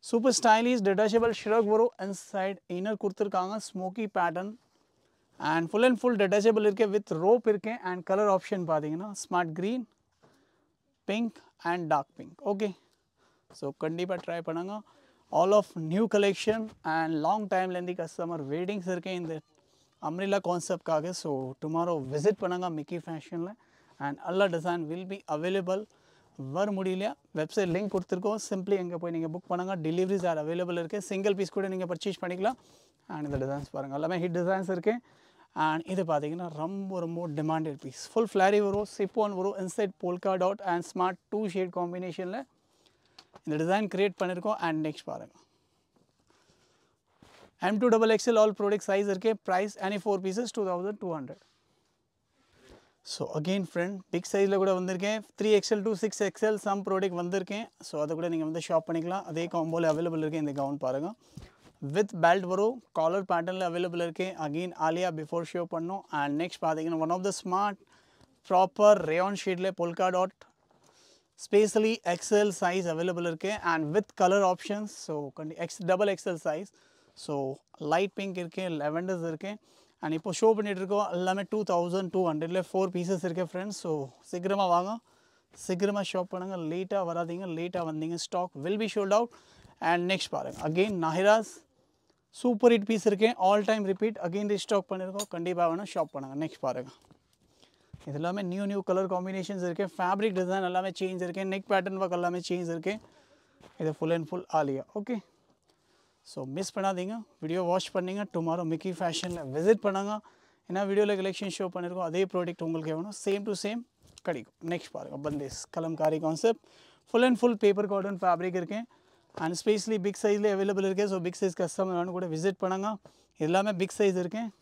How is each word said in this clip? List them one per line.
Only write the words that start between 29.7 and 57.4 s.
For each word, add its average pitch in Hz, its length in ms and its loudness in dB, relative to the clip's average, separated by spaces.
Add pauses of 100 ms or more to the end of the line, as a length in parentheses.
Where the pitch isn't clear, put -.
Deliveries 180 440 0
are 160 120 0
available 175 400 -2
இருக்கு, 165 160 -4 (120)
சிங்கிள் 196 280 2
பீஸ் 190 160 -4
கூட 196 200 -2
நீங்க 185 180 -4
பர்ச்சேஸ் 180 300 -6
பண்ணிக்கலாம். 190 360 -2 (560)
And 151 140 -6
இந்த 139 160 -2
டிசைன்ஸ் 139 320 -6
பாருங்க, 139 240 -6
எல்லாமே 170 240 -2
ஹிட் 170 160 -2
டிசைன்ஸ் 185 340 0
இருக்கு. 185 200 0 (720)
And 156 140 0 (120)
இது 190 180 0
பாத்தீங்கன்னா, 156 380 -2 (120)
ரொம்ப, 190 440 -6
ரொம்ப 170 160 -6 (180)
டிமாண்டட் 156 460 -2
பீஸ். 135 180 -12 (100)
ஃபுல் 226 200 2
ஃப்ளாரி 202 340 6
வரும், 202 200 0 (100)
சிப் 202 280 -2
ஒன் 202 140 -4
வரும், 190 240 -2
inside 190 320 -2 (100)
polka 180 300 0 (100)
dot 196 160 0 (120)
and 175 180 -2
smart 185 280 0 (140)
two 208 100 -2 (120)
shade 185 240 -2
காம்பினேஷனில் 180 600 -6 (1040)
இந்த 151 180 -2
டிசைன் 196 340 2
கிரியேட் 196 240 0
பண்ணியிருக்கோம். 185 460 -2
And 156 220 0
நெக்ஸ்ட் 151 220 -10
பாருங்க, - 240 -12 (2250)
எம் 214 120 2
டூ 247 140 6
டபுள் 220 220 6
எக்ஸ்எல் 226 260 6
all 214 160 4
product 202 300 2
size 202 240 2
இருக்கு. 208 180 0 (160)
Price 196 260 0 (140)
any 202 180 -2
four 202 120 2 (100)
pieces 214 200 -2 (100)
two 208 120 0
thousand 185 340 -4
two 180 140 -4
hundred. 131 220 -12 (1700)
So - 100 -4 (140)
again 185 340 0
friend, 175 200 -2 (200)
பிக் - 180 -2
சைஸில் 196 320 4
கூட 196 160 4
வந்திருக்கேன், 185 400 -2 (200)
த்ரீ 208 200 4
எக்ஸ்எல் 208 260 0
to 226 60 0 (100)
சிக்ஸ் 214 280 -2
எக்ஸ்எல் 214 360 0
some 202 220 0
product 190 340 0
வந்திருக்கேன். 190 460 -4 (220)